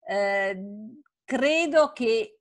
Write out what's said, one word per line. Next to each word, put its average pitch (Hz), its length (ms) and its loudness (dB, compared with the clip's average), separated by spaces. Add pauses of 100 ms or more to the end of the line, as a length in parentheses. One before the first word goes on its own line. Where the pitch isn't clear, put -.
eh, 196 600 -2 (600)
credo 294 680 2
che 226 480 -2